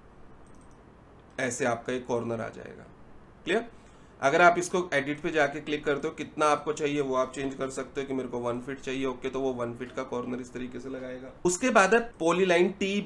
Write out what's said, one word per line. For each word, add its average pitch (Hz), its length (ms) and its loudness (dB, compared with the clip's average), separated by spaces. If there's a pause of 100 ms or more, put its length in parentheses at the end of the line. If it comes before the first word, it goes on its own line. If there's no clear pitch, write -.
(1400)
ऐसे 127 240 -2
आपका 120 280 -2
एक 127 140 -6
कॉर्नर 117 340 -2
आ 110 80 -6
जाएगा। - 380 -16 (580)
क्लियर? 220 220 0 (560)
अगर 156 200 6
आप 175 160 10
इसको 180 340 -2
एडिट 143 280 0
पे 175 100 -4
जाके 151 300 2
क्लिक 147 240 -4
करते 143 240 0
हो, 160 60 -8
कितना - 320 0
आपको 147 260 2
चाहिए 147 280 0
वो 135 140 0
आप 127 200 0
चेंज 135 200 -4
कर 131 160 -4
सकते 135 300 -8
हो 135 60 -4
कि 135 80 -4
मेरे 127 140 -2
को 123 100 -6
वन 120 220 -2
फीट 135 200 -8
चाहिए, 135 240 -4
ओके, 131 260 -4
तो 139 100 -2
वो 135 120 0
वन 120 220 -4
फीट 120 180 -10
का 131 100 -4
कॉर्नर 123 380 -4
इस 123 120 -12
तरीके 123 280 -8
से 131 80 -12
लगाएगा। 127 420 -10 (140)
उसके 180 260 2
बाद 202 240 6
है 233 60 6 (180)
पॉलीलाइन 175 520 4
टी 196 360 -2